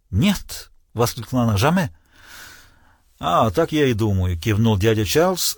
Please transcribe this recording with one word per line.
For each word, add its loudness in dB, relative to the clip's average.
«Нет», — -2
воскликнула -2
она, — 0
«jamais». 0
«А, 2
так 0
я 2
и 2
думаю», — 0
кивнул 2
дядя 2
Чарльз, 0